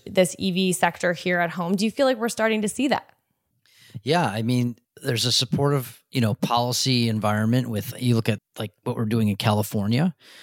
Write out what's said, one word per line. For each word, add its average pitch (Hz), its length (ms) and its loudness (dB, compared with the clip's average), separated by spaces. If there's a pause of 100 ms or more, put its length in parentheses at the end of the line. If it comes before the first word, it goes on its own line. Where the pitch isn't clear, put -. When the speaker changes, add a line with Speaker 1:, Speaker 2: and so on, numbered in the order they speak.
Speaker 1:
this 185 320 2
E 190 140 -2
V 185 200 2
sector 175 400 0
here 175 280 -2
at 170 100 0
home. 170 240 -4
Do 190 100 0
you 220 60 2
feel 269 160 0
like 254 120 0
we're 233 100 -4
starting 220 340 -2
to 214 60 -2
see 254 180 -2
that? - 220 -2 (960)
Speaker 2:
Yeah, 156 200 2
I 110 180 -2
mean, 120 340 0 (260)
there's 120 220 -2
a 120 80 0
supportive, 143 680 0 (100)
you 131 80 0
know, 110 140 2
policy 120 760 0
environment 110 600 2
with, 107 320 -6
you 123 140 4
look 113 140 2
at 104 100 0 (200)
like 110 140 -8 (120)
what 123 120 -4
we're 117 80 -2
doing 110 240 2
in 98 80 0
California. 110 800 0 (280)